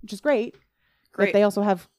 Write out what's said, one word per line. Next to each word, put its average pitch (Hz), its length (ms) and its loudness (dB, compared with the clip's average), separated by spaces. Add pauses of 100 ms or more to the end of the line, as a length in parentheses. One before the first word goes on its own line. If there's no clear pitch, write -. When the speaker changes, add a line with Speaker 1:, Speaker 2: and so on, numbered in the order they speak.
Speaker 1:
which 214 100 -16
is 202 80 -14
great. 254 360 -2 (560)
Speaker 2:
Great. 196 140 0
Speaker 1:
But 190 120 -2
they 208 40 4
also 202 200 0
have 196 260 -2 (100)